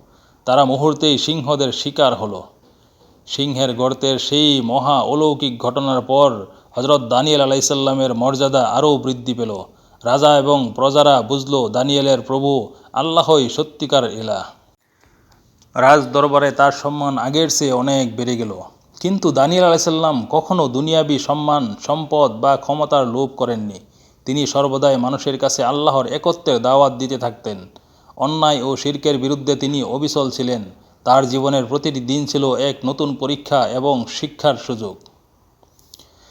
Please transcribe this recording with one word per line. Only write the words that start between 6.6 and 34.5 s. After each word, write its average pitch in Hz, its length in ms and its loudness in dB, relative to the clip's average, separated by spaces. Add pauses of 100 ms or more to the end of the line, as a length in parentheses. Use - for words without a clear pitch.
হযরত 143 300 2
দানিয়েল 139 400 2
আলাইসাল্লামের 135 720 0
মর্যাদা 131 500 0
আরও 143 340 2
বৃদ্ধি 123 360 -6
পেল। 110 300 -6 (400)
রাজা 147 340 4
এবং 139 380 2
প্রজারা 135 460 4
বুঝল, 135 480 -2
দানিয়েলের 135 520 0
প্রভু 135 520 -2 (200)
আল্লাহই 156 560 2
সত্যিকার 139 640 -2
ইলাহ। 107 300 -6 (1400)
রাজ 139 220 8
দরবারে 139 500 2
তার 139 200 4
সম্মান 143 460 -4
আগের 147 320 0
চেয়ে 143 220 -2
অনেক 127 440 0
বেড়ে 120 220 -4
গেল। 110 160 -6 (460)
কিন্তু 185 320 0
দানিয়েল 160 340 4
আলাইসাল্লাম 160 640 2
কখনো 160 380 0
দুনিয়াবী 147 500 0
সম্মান, 147 640 -2
সম্পদ 151 500 0
বা 131 260 0
ক্ষমতার 143 500 0
লোভ 127 300 -2
করেননি। 107 420 -6 (460)
তিনি 139 220 -2
সর্বদাই 139 500 2
মানুষের 131 420 -4
কাছে 135 240 -2
আল্লাহর 135 440 0
একত্বের 151 540 -2
দাওয়াত 131 320 4
দিতে 127 240 -6
থাকতেন। 110 520 -10 (480)
অন্যায় 151 460 2
ও 135 120 -2
শিরকের 143 420 -2
বিরুদ্ধে 139 380 -2
তিনি 139 280 -2
অবিচল 139 460 -2
ছিলেন। 123 340 -4 (400)
তার 131 260 4
জীবনের 135 360 0
প্রতিটি 139 340 -4
দিন 135 260 -2
ছিল 135 300 0
এক 135 300 -2
নতুন 139 300 -2
পরীক্ষা 135 520 0
এবং 127 420 0
শিক্ষার 147 460 -2